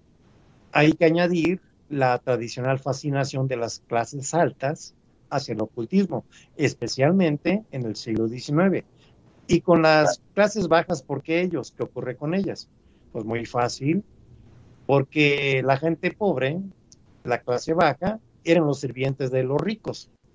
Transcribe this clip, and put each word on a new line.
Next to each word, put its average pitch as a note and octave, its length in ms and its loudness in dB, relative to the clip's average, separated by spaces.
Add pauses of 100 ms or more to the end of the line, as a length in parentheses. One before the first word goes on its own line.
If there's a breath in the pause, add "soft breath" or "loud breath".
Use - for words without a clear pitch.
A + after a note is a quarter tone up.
(720)
hay D3+ 220 4
que E3+ 100 0
añadir F3 560 2 (280)
la B2+ 300 2
tradicional B2 600 -2
fascinación C#3 680 -4
de C3 100 -4
las A#2 300 -6
clases C3 480 -4
altas D#3 600 -2 (400)
hacia C3+ 200 -4
el G#2 60 -4
ocultismo, B2+ 640 -2 (320 soft breath)
especialmente D#3 1160 0
en B2+ 120 -4
el G#2+ 120 -6
siglo A2+ 320 -2
diecinueve. D3 560 0 (640 soft breath)
Y E3 140 4
con E3 220 4
las D#3 400 6 (120)
clases G#3 340 2
bajas, E3 340 2
¿por C#3 200 -8
qué E3 200 0
ellos? E3+ 340 -4
¿Qué C3 60 -6
ocurre A#2+ 340 -8
con D3+ 180 -4
ellas? F3+ 340 -4 (440 soft breath)
Pues A2+ 120 -8
muy A2+ 200 -4
fácil, C3 600 -2 (840)
porque C#3 760 2
la C3+ 120 2
gente E3 360 -2
pobre, D3+ 460 -2 (680)
la A#2+ 140 -2
clase B2 360 -2
baja, E3+ 460 0 (240)
eran E3 220 4
los C#3 140 -2
sirvientes C3 500 -4
de C3 120 0
los C#3 180 0
ricos, F#3+ 500 -6 (240)